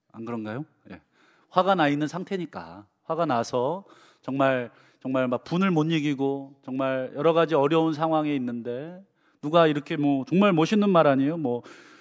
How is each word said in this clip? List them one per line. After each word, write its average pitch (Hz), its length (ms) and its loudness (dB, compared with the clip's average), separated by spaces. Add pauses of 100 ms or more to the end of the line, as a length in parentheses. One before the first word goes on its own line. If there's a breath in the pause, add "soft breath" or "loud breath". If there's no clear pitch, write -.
(120)
안 113 140 -14
그런가요? 113 400 -8 (240)
예. - 120 -20 (480 soft breath)
화가 185 260 2
나 156 120 4
있는 147 200 0
상태니까. 139 800 -10 (180)
화가 165 220 -2
나서 131 580 -2 (380 soft breath)
정말, 131 500 0 (300 soft breath)
정말 131 260 -2
막 123 160 -2
분을 185 280 0
못 160 200 0
이기고 139 720 -2
정말 131 520 -4
여러 156 180 2
가지 160 220 2
어려운 160 380 2
상황에 156 420 0
있는데 123 680 -8 (380)
누가 160 260 4
이렇게 151 300 -2
뭐 143 280 0
정말 196 280 4
멋있는 202 360 2
말 165 180 4
아니에요? 139 300 2
뭐, 120 260 -4 (380 loud breath)